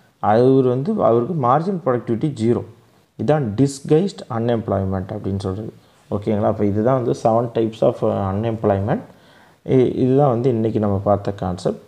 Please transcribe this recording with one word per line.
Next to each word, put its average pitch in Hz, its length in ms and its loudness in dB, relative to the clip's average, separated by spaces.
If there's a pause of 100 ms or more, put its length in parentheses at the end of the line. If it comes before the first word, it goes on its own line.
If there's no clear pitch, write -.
(180)
அவரு 127 500 4
வந்து, 139 360 -2
அவருக்கு 120 440 2
மார்ஜின் 165 380 0
ப்ரொடக்டிவிட்டி 123 560 -2
ஜீரோ. 110 200 2 (640)
இதான் 147 160 2 (140)
டிஸ்கைஸ்ட் 151 720 0
அன்எம்ப்ளாய்மெண்ட் 98 800 -2
அப்படின்னு 98 300 -6
சொல்றது. 98 340 -6 (380)
ஓகேங்களா? 104 320 -2
அப்ப 110 220 0
இதுதான் 107 300 0
வந்து 131 200 -2
seven 117 400 0
types 113 280 -2
of, 120 200 2
அ, 104 300 0
unemployment. 107 680 0 (680)
இ-, 127 280 2
இதுதான் 131 360 2
வந்து 120 200 0
இன்னைக்கு 113 300 0
நம்ம 101 240 0
பார்த்த 101 280 0
கான்செப்ட். 92 560 -4